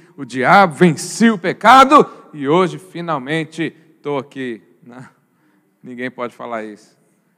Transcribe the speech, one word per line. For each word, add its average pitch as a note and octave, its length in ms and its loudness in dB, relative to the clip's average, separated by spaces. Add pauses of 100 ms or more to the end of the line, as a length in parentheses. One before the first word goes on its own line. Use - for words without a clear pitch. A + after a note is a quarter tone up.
(180)
o C#3 80 -14
diabo, C#3+ 480 2
venci F3+ 560 0
o G#3+ 80 0
pecado B3+ 680 4 (280)
e D3 120 -10
hoje D#3 320 0
finalmente D#3+ 960 -8 (300)
tô C#3+ 160 -6
aqui. B2+ 440 -10 (220)
Não, B2 180 -20 (800)
ninguém B2+ 300 -12
pode A#2+ 240 -10
falar A#2 300 -10
isso. - 320 -20 (400)